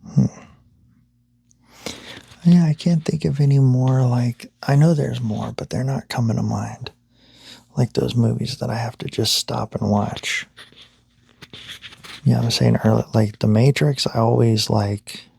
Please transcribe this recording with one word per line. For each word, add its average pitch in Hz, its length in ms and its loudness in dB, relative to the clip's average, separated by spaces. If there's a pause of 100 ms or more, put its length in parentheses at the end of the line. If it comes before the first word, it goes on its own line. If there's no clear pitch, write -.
(160)
Hmm. 135 100 4 (2250)
Yeah, 170 220 6
I 156 80 2
can't 165 300 0
think 160 220 -2
of 139 140 -2
any 139 200 4
more, 131 460 2
like, 120 460 -2 (120)
I 139 120 0
know 156 180 6
there's 127 280 -4
more, 110 300 -6
but - 180 -10
they're 123 140 -4
not 135 240 -4
coming 117 300 -2
to - 60 -2
mind. 110 480 -6 (840)
Like 127 180 0
those 127 220 -4
movies 117 420 0
that 123 120 -6
I 117 80 -4
have 117 220 -8
to 143 80 -10
just 117 260 -4
stop 113 420 -6
and 104 160 -2
watch. - 540 -2 (1800)
Yeah, 120 180 2
I 117 40 0
was 117 100 -2
saying 120 280 2
earlier, 113 300 2
like, 107 260 0
The - 80 0
Matrix, 135 600 2
I - 120 -4
always, 113 500 2
like 101 560 -2 (140)